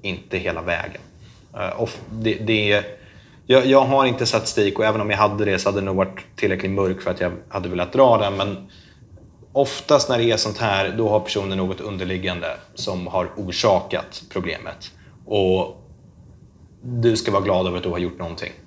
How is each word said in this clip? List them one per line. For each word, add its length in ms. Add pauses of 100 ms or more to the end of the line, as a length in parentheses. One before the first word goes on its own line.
inte 360
hela 240
vägen. 380 (540)
Eh, 280
off-, 180 (100)
det, 240
det 380
är, 120 (640)
jag, 200
jag 140
har 260
inte 200
statistik, 520
och 60
även 160
om 100
jag 60
hade 280
det 140
så 100
hade 120
det 40
nog 120
varit 240 (160)
tillräckligt 360
mörk 300
för 80
att 100
jag 120 (160)
hade 200
velat 240
dra 260
den, 180
men 320 (840)
oftast 560
när 100
det 120
är 60
sånt 220
här, 400
då 100
har 120
personen 380
något 220
underliggande 760 (180)
som 320
har 300
orsakat 840 (100)
problemet. 580 (360)
Och 580 (1000)
du 340
ska 160
vara 100
glad 240
över 100
att 60
du 60
har 100
gjort 200
någonting 340 (140)